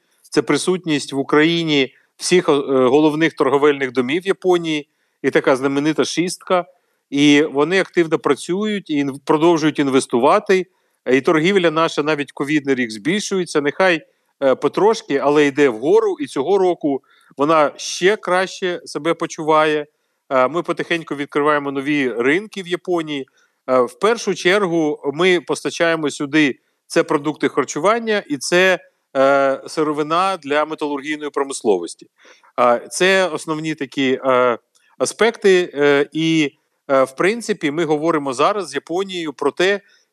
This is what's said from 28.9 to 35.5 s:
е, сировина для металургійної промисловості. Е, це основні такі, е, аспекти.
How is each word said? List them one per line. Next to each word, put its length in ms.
е, 500
сировина 720
для 280
металургійної 640
промисловості. 760
Е, 300
це 380
основні 460
такі, 500
е, 340
аспекти. 760